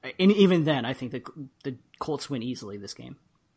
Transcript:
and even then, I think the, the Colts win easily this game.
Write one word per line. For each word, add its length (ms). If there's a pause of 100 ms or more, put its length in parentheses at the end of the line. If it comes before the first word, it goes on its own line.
and 300
even 320
then, 200
I 80
think 200
the, 100 (400)
the 140 (220)
Colts 300
win 140
easily 340
this 160
game. 240 (400)